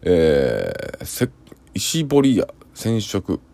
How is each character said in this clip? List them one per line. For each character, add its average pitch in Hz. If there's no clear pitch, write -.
え 69
ー、 -
せ-、 -
石 156
彫 143
り 135
や 87
染 113
色 98